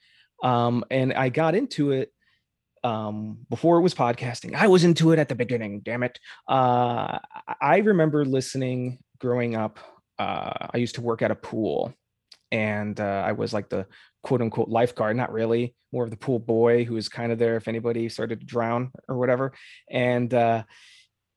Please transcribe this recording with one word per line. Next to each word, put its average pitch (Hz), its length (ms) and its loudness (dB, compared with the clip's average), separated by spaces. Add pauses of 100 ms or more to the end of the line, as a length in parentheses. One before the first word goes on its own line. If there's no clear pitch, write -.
(420)
Um, 120 480 2
and 131 220 0
I 131 180 0
got 160 260 0
into 156 340 -2
it, 131 220 -2 (720)
um, 107 540 -4 (120)
before 170 280 4
it 170 40 4
was 180 120 2
podcasting. 123 600 -2
I 190 140 4
was 185 160 8
into 165 260 6
it 160 80 6
at 151 100 2
the 131 60 -4
beginning, 110 460 -4
damn 120 240 -4
it. - 160 -6 (280)
Uh, 123 680 2 (300)
I, - 120 -6
I 143 180 4
remember 160 460 4
listening 127 760 -4 (180)
growing 120 380 -2
up. 107 240 -4 (380)
Uh, - 540 -6
I - 60 -2
used 123 160 -2
to - 60 -8
work 117 220 -2
at 110 100 2
a 104 40 -2
pool, 101 560 -4 (600)
and, 107 480 -2
uh, 98 260 -2
I 101 60 0
was, 107 200 -4
like, 104 160 -4
the 95 180 -6 (360)
quote 127 180 0
unquote 113 280 -2
lifeguard, 113 480 0
not 123 160 -4
really, 113 420 0 (180)
more 127 120 -2
of 113 60 -10
the 110 60 -12
pool 120 240 -2
boy 117 440 4
who 117 100 -6
was 110 140 -4
kind 117 220 -6
of 117 80 -2
there 117 180 2
if 113 120 -6
anybody 117 400 -4
started 117 320 -6
to - 60 -18
drown 120 440 -2 (180)
or 135 80 -4
whatever. 127 360 0 (360)
And, 123 460 0
uh, 113 300 2 (720)